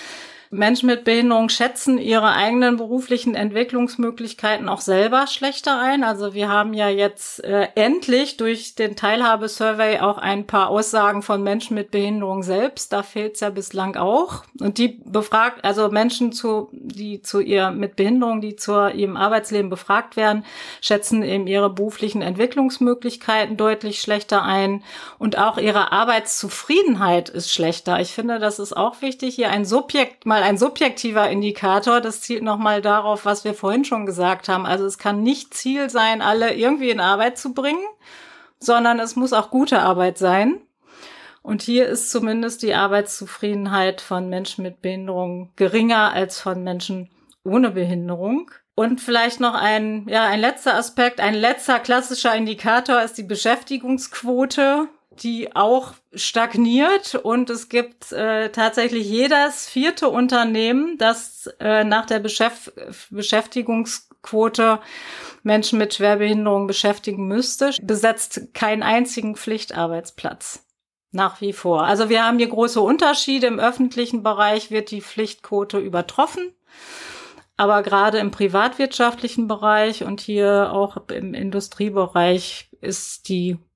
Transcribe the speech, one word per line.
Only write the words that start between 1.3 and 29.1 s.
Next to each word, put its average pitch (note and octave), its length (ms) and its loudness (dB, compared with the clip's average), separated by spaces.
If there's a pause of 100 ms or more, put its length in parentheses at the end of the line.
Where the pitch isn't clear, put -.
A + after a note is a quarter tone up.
schätzen A#3+ 500 0
ihre G#3+ 340 4
eigenen A#3+ 440 2
beruflichen A#3+ 580 -2
Entwicklungsmöglichkeiten A3+ 1300 -2
auch - 140 -4
selber A3+ 460 4
schlechter C#4 520 -2
ein. C4+ 240 2
Also G#3 300 -2
wir G3+ 160 -2
haben G#3 240 2
ja G#3 160 2
jetzt, G3+ 540 -2
äh, G3+ 320 0
endlich C4+ 600 2
durch A3+ 360 -4
den G#3+ 220 -2
Teilhabesurvey A3 1040 0
auch G#3 180 2
ein G3+ 300 -4
paar G3 220 2
Aussagen G#3 520 2
von G3+ 220 -2
Menschen G#3+ 320 -2
mit G#3 160 -6
Behinderung G3+ 500 -2
selbst. F#3+ 520 -2
Da G3+ 100 -2
fehlt's G#3+ 380 -8
ja G#3 100 -4
bislang G3 440 -6
auch. C4+ 480 0 (160)
Und G3+ 200 -2
die A#3+ 260 0
befragt, A3 580 0
also G#3 260 2
Menschen A3+ 420 0
zu, G#3+ 400 -4
die G3+ 500 -12
zu G3+ 200 -2
ihr, F#3+ 280 2
mit G3 260 -6
Behinderung, A3+ 460 2
die G#3 140 -8
zu G3+ 340 2
ihrem G3 280 -4
Arbeitsleben G#3+ 520 0
befragt A3 480 -2
werden, G#3+ 280 2 (360)
schätzen G#3+ 400 0
eben G3 240 -2
ihre G3+ 240 2
beruflichen G#3 540 -4
Entwicklungsmöglichkeiten A#3+ 1300 0
deutlich G#3+ 460 -2
schlechter G#3 400 0
ein. G3 420 0 (360)
Und A3 180 -2
auch A3 220 2
ihre G#3 320 2
Arbeitszufriedenheit A3 1400 2
ist - 240 -6
schlechter. E3+ 460 -2
Ich F3 140 -4
finde, A#3 260 -4
das G#3 180 -2
ist G3+ 180 -8
auch A3+ 280 -2
wichtig, C4 320 -6